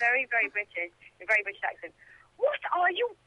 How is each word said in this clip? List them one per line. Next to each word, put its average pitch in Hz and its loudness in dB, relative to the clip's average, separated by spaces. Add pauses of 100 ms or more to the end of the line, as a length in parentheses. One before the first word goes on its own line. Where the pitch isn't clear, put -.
very, 240 2
very 226 2
British, 175 -8 (280)
in 185 -18
a 175 -20
very 214 4
British 202 -10
accent, 175 -6 (440)
What 571 0 (120)
are 359 4
you 440 -2 (140)